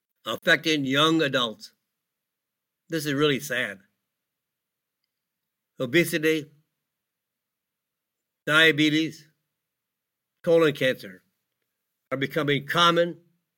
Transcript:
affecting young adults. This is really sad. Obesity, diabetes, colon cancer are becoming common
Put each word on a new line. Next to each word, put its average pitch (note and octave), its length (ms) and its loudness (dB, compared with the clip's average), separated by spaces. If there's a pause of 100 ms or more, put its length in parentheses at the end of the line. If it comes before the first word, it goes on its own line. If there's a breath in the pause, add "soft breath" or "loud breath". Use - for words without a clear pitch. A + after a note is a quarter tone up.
(260)
affecting D3+ 580 0
young D#3 380 2
adults. B2+ 500 -4 (1160)
This D#3+ 160 -6
is C#3 80 -2
really C#3+ 260 0
sad. A#2 380 -6 (2000)
Obesity, D#3 680 -2 (2000)
diabetes, D#3 800 2 (1160)
colon E3 300 4
cancer A#2+ 480 -6 (880)
are C3 80 -6
becoming C#3+ 480 -4
common E3+ 500 2 (420)